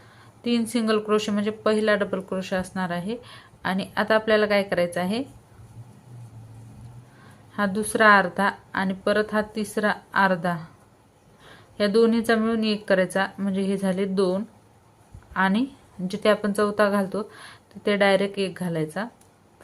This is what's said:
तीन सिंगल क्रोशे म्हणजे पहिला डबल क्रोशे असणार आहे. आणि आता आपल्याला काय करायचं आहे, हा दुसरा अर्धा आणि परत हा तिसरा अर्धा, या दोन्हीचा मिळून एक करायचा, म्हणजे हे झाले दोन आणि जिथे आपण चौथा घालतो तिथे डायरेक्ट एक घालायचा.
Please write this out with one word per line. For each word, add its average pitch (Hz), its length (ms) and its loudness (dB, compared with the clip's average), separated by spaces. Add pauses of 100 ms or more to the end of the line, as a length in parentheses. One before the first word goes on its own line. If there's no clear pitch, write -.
(440)
तीन 240 200 0
सिंगल 220 340 0
क्रोशे 214 340 0
म्हणजे 208 180 0
पहिला 214 440 0
डबल 196 260 -2
क्रोशे 185 360 -6
असणार 185 340 -4
आहे. 175 260 -6 (480)
आणि 190 320 -2
आता 208 180 2
आपल्याला 214 320 4
काय 202 160 2
करायचं 175 380 -2
आहे, 214 440 -4 (2000)
हा 208 100 0
दुसरा 214 520 4
अर्धा 190 320 0 (220)
आणि 190 220 -2
परत 208 380 0
हा 214 100 0 (140)
तिसरा 208 380 -2 (200)
अर्धा, 185 420 2 (1200)
या 208 60 4
दोन्हीचा 226 500 4
मिळून 220 280 0
एक 208 240 -2
करायचा, 190 380 2 (120)
म्हणजे 196 240 -2
हे 196 140 0
झाले 190 280 0
दोन 190 400 0 (920)
आणि 190 320 2 (440)
जिथे 208 180 0
आपण 202 240 2
चौथा 208 380 2
घालतो 196 320 -2 (520)
तिथे 208 220 -2
डायरेक्ट 196 420 2
एक 185 200 -4
घालायचा. 170 480 -4 (580)